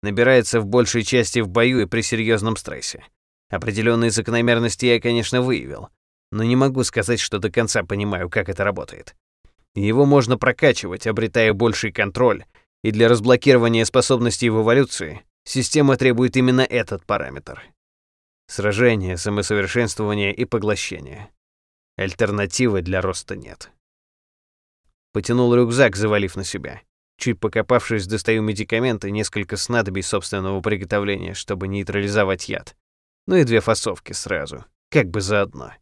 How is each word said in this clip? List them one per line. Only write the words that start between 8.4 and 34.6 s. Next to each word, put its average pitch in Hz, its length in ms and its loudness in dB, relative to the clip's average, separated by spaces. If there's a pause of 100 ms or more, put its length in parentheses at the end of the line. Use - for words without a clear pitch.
это 98 160 -4
работает. - 520 -6 (580)
Его 107 300 2
можно 131 340 4
прокачивать, 117 680 0
обретая 110 460 2
больший 107 400 0
контроль, 110 520 0 (380)
и 110 80 0
для 110 180 4
разблокирования 117 760 6
способностей 120 680 2
в 110 120 0
эволюции 113 600 0 (220)
система 139 520 2
требует 127 400 2
именно 127 260 4
этот 113 420 -4
параметр. 69 580 -6 (840)
Сражение, 101 680 0
самосовершенствование 104 1160 -2
и 120 100 -4
поглощение. 101 840 -6 (680)
Альтернативы 101 880 -2
для 92 180 -2
роста 95 340 -6
нет. - 360 -18 (1400)
Потянул 120 420 2
рюкзак, 120 420 4
завалив 104 400 0
на 95 80 -8
себя. - 380 -10 (340)
Чуть - 240 -4
покопавшись, 107 680 0
достаю 110 360 -2
медикаменты, 107 680 -2
несколько 104 460 -4
снадобий 98 460 -2
собственного 95 580 -4
приготовления, 98 760 -4
чтобы 95 320 -8
нейтрализовать 101 840 -2
яд. - 280 -10 (500)
Ну 185 100 2
и 165 80 6
две 113 160 4
фасовки - 520 -2
сразу, 73 520 -6 (260)